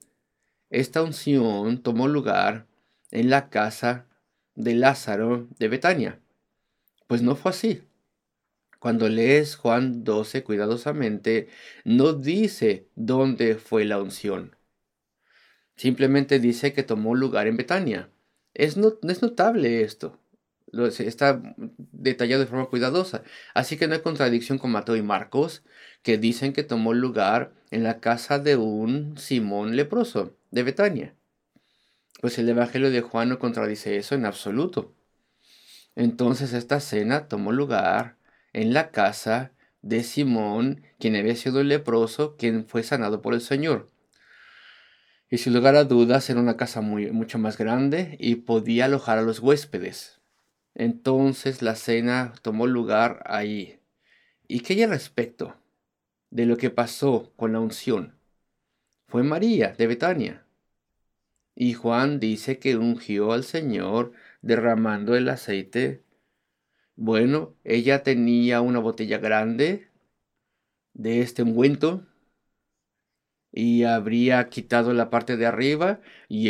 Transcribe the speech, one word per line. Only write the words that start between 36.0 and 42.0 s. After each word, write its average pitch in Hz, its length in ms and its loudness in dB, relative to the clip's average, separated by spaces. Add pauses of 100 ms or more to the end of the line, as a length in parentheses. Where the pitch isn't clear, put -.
esta 120 260 -2
cena 123 480 -2
tomó 101 240 -6
lugar 117 680 0 (340)
en 110 220 -2
la 160 160 0
casa 110 600 -2 (300)
de 113 220 -2
Simón, 120 800 -2 (180)
quien 110 160 0
había 107 200 0
sido 131 280 -2
leproso, 143 720 0